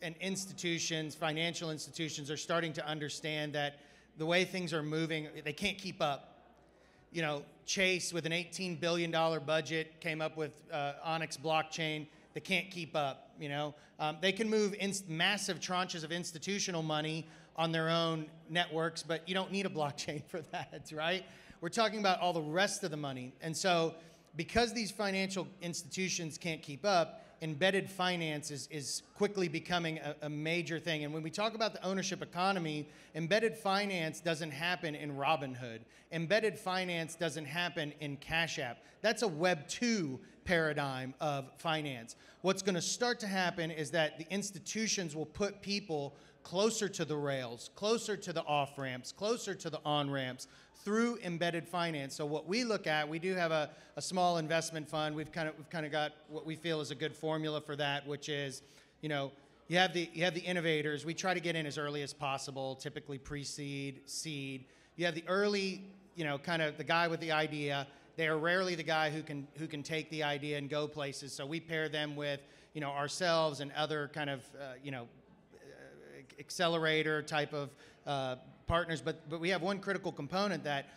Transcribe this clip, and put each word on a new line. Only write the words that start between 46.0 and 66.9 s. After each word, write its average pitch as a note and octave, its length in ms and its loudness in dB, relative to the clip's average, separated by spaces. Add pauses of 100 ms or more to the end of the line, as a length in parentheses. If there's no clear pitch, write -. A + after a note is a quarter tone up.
closer G#3 460 2
to F3 160 -2
the D3+ 140 -2
rails, C3 560 -2
closer A3 420 0
to F3+ 160 -8
the D#3+ 120 -2
off-ramps, C3+ 680 0
closer G#3 420 -2
to D#3+ 140 -6
the D3+ 160 -4
on-ramps C#3 640 0 (260)
through A3+ 480 2
embedded E3+ 460 0
finance. D#3+ 460 0
So D#3 100 -2
what D3 240 -2
we A#3 160 2
look G3+ 220 2
at, D3+ 200 4
we D#3+ 120 -2
do F#3 160 0
have E3+ 180 4
a, D3+ 160 4 (280)
a D3 40 -6
small F3+ 380 4
investment D#3+ 500 0
fund. D3+ 260 0
We've D3+ 160 -4
kinda, D#3 280 -2
we've C#3+ 100 -14
kinda D#3 220 -4
got D3+ 220 2 (160)
what D3+ 180 -8
we D#3+ 100 -4
feel D#3+ 240 0
is C#3+ 100 -4
a D3 40 -4
good C#3 200 -2
formula D#3 460 0
for D3 160 -8
that, C#3+ 300 0
which C#3+ 240 -6
is, C#3+ 320 -4 (400)
you D3+ 80 -2
know, C#3 200 0 (360)
you D#3+ 100 2
have F#3 160 6
the, E3 220 0
you D#3+ 100 2
have F3+ 80 4
the E3+ 80 -2
innovators. D#3 640 2
We E3 80 -2
try F#3 220 0
to F3+ 60 0
get E3 160 0
in D#3+ 100 0
as C3+ 100 -4
early D3 240 -2
as C#3 140 -6
possible, C3+ 600 -4
typically C#3+ 440 -8
pre-seed, C#3 880 -6
seed. C3+ 580 -6 (320)
You E3 80 0
have E3+ 100 2
the D#3+ 140 -6
early, G3 560 2 (300)
you E3+ 100 -4
know, C#3+ 140 0
kind D#3+ 240 0
of D3 160 0
the D3+ 60 -6
guy E3 220 4